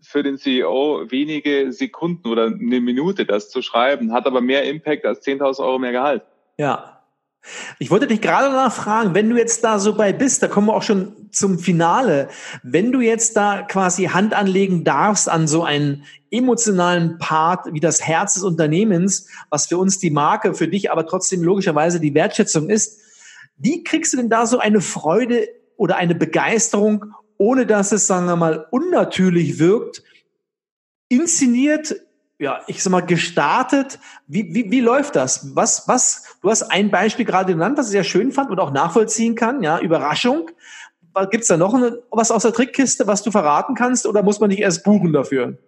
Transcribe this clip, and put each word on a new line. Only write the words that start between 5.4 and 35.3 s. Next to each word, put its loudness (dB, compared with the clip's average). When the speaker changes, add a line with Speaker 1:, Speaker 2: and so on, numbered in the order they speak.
Speaker 1:
Euro 0
mehr -4
Gehalt. -2
Speaker 2:
Ja. -6
Ich -6
wollte 4
dich 0
gerade 2
danach 0
fragen, -2
wenn 2
du 2
jetzt 0
da 2
so 0
bei 2
bist, 0
da 0
kommen 2
wir 2
auch 0
schon -2
zum 0
Finale, 2
wenn 2
du 2
jetzt 0
da 2
quasi 0
Hand 2
anlegen 2
darfst 2
an 2
so 2
einen -2
emotionalen 0
Part 0
wie -4
das 2
Herz 0
des -6
Unternehmens, 0
was -2
für -2
uns 0
die 0
Marke, 2
für -2
dich -4
aber -2
trotzdem -4
logischerweise 0
die -2
Wertschätzung 0
ist, -2
wie -2
kriegst -2
du -2
denn -2
da 2
so 0
eine 2
Freude -2
oder 0
eine 0
Begeisterung, 0
ohne 2
dass 2
es, 0
sagen 0
wir 0
mal, 0
unnatürlich 0
wirkt, 0
inszeniert, 2
ja, -4
ich -8
sag 0
mal, 4
gestartet? 0
Wie, -6
wie, -2
wie 4
läuft 2
das? -2